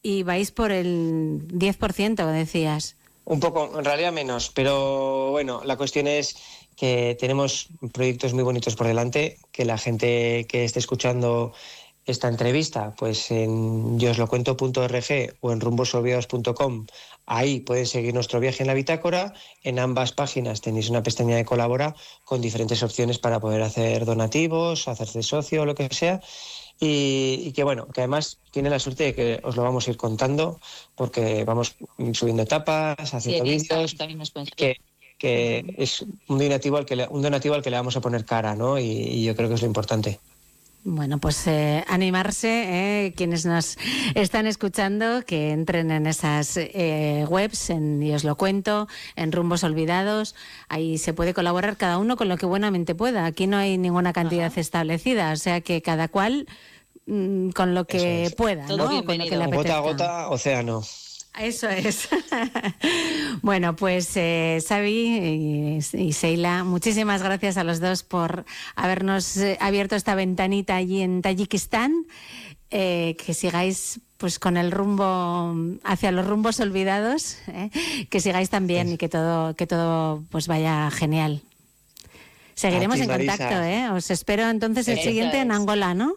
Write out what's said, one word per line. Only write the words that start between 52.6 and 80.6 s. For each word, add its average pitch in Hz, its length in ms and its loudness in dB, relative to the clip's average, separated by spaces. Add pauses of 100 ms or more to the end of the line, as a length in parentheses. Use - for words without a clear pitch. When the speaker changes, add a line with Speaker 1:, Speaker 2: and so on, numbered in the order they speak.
Speaker 1:
pueda. 214 300 0
Aquí 165 220 0
no 202 80 2
hay 196 220 2
ninguna 180 340 2
cantidad 170 360 0
Speaker 3:
Ajá. 165 120 -2
Speaker 1:
establecida, 170 720 0
o 156 60 -2
sea 175 240 0
que 170 200 -2
cada 165 280 0
cual, 226 380 0 (580)
mm, 190 460 0
con 180 240 2
lo 180 100 0
que 175 380 0
Speaker 2:
Eso 170 80 0
es. - 40 -14
Speaker 1:
pueda, 190 320 0
Speaker 3:
Todo 151 120 -2
Speaker 1:
¿no? 151 80 2
Con - 100 0
lo 240 60 -2
que 165 40 -6
Speaker 3:
bienvenido. 170 320 -2
Speaker 1:
le 170 60 0 (100)
Speaker 2:
Gota 151 200 2
a - 40 2
Speaker 1:
apetezca. - 0 -
Speaker 2:
gota, 156 520 -2
océano. 117 520 0 (560)
Speaker 1:
Eso 233 300 -4
es. 190 440 -2
<laughs> 359 60 2 (1200)
Bueno, 175 340 2
pues, 180 400 0
eh, 165 500 2
Xavi 170 1120 0 (120)
y, - 60 -4
y 156 160 2
Seila, 170 500 2
muchísimas 202 600 0
gracias 190 340 0
a 180 60 0
los 165 160 0
dos 185 240 0
por 170 420 -2 (300)
habernos, 190 600 0
eh, 196 220 2
abierto 202 360 2
esta 196 200 0
ventanita 190 600 2
allí 185 260 0
en 180 200 2
Tayikistán. 220 840 0 (720)
Eh, 170 480 2
que 170 120 -4
sigáis, 185 640 -2 (180)
pues, 180 220 -2
con 180 180 2
el 175 140 2
rumbo 185 840 2 (300)
hacia 196 280 0
los 185 140 2
rumbos 214 340 0
olvidados, 202 800 0 (100)
¿eh? 190 220 -8 (400)
Que 196 100 0
sigáis 185 300 2
tan 196 160 0
bien 175 220 2
Speaker 2:
Sí. 175 60 0
Speaker 1:
y 165 40 -4
que 165 120 -2
todo, 160 460 0
que 175 120 -2
todo, 165 640 0
pues, 160 160 -2
vaya 156 420 2